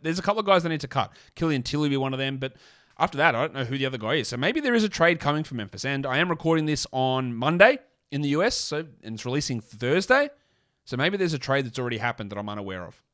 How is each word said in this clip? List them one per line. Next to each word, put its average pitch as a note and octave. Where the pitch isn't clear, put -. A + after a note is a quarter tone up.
There's E3
a F#3
couple G3+
of G3+
guys F#3+
they E3+
need D#3
to C3+
cut. A2+
Killian D3+
Tilly D3
will D3
be C#3
one C3+
of C3
them, C3+
but C3
after C#3+
that, D3
I A#2
don't -
know C3+
who B2
the C3+
other C3
guy A2
is. C3
So A#2+
maybe G#3+
there C4
is A3
a G#3
trade E3+
coming D3+
for C3
Memphis, G2+
and C#3
I C3
am F3
recording D#3+
this D3+
on C3
Monday F3
in C#3+
the C#3+
U D3+
S, A#3+
so, -
and A2
it's G#2+
releasing B2+
Thursday. F#3
So B2
maybe F3
there's F3
a C#3
trade C3+
that's A2+
already A#2+
happened A2+
that G2+
I'm G#2
unaware G2
of. -